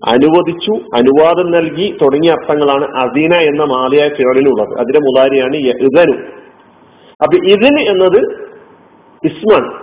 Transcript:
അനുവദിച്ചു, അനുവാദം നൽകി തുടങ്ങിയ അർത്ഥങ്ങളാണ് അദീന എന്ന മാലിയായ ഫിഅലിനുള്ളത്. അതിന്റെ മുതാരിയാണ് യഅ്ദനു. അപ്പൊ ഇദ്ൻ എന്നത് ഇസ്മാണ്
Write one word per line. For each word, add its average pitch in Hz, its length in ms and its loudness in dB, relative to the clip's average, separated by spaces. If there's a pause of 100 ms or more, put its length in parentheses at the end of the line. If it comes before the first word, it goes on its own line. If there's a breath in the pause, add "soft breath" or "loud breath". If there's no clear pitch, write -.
അനുവദിച്ചു, 165 640 0 (220)
അനുവാദം 156 560 2
നൽകി 170 520 -2
തുടങ്ങിയ 156 280 2
അർത്ഥങ്ങളാണ് 147 540 -2 (120)
അദീന 135 380 0
എന്ന 151 300 0
മാലിയായ 139 440 0
ഫിഅലിനുള്ളത്. 127 720 0
അതിന്റെ 123 180 0
മുതാരിയാണ് 135 580 0
യഅ്ദനു. 135 600 2 (1040 soft breath)
അപ്പൊ 147 160 0 (100)
ഇദ്ൻ 220 340 2
എന്നത് 190 400 2 (1000)
ഇസ്മാണ് 165 480 0 (120)